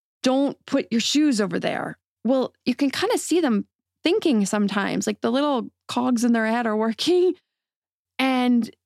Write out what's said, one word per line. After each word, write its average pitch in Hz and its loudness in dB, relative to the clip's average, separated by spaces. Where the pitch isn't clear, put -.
"Don't 269 0
put - 0
your 226 0
shoes 277 2
over 175 -2
there." 160 -4
Well, 254 0
you 247 0
can 277 0
kinda 415 0
see 330 0
them 226 0
thinking 311 2
sometimes, 196 -2
like, 214 -4
the 233 -2
little 269 -2
cogs 247 -2
in 240 4
their 226 2
head 226 -2
are 214 -2
working 320 2
and 247 2